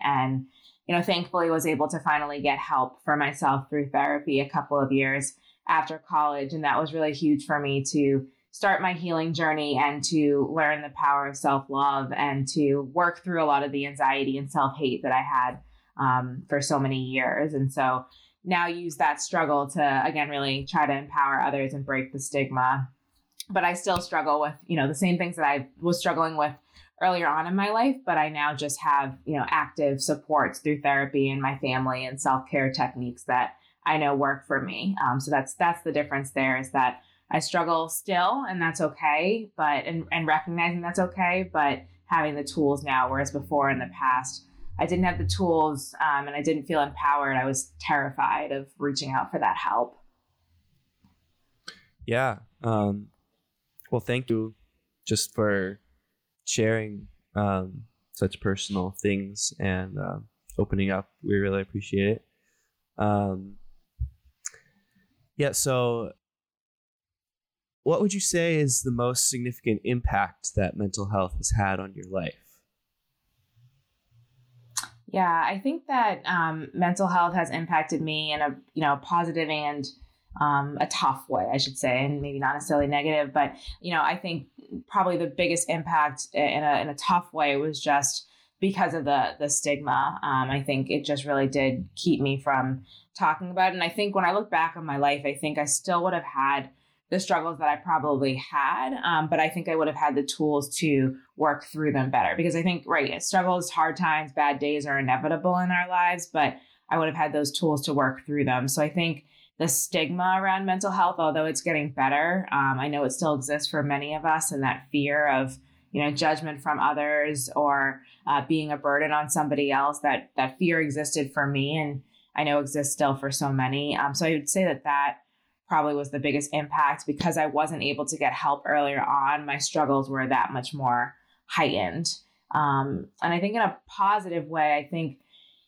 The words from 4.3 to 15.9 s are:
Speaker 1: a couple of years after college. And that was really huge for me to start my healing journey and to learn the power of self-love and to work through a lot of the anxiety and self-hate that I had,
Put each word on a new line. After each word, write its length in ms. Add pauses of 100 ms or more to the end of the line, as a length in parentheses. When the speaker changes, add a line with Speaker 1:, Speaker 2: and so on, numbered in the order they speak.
Speaker 1:
a 80
couple 280
of 140
years 440 (340)
after 300
college. 520
And 140
that 160
was 120
really 200
huge 320
for 160
me 200 (120)
to 340 (260)
start 280
my 100
healing 420
journey 480
and 220
to 480
learn 300
the 100 (100)
power 260
of 100
self-love 760
and 380
to 320 (100)
work 320
through 180
a 40
lot 180
of 80
the 140
anxiety 520
and 140
self-hate 520
that 100
I 80
had, 380 (380)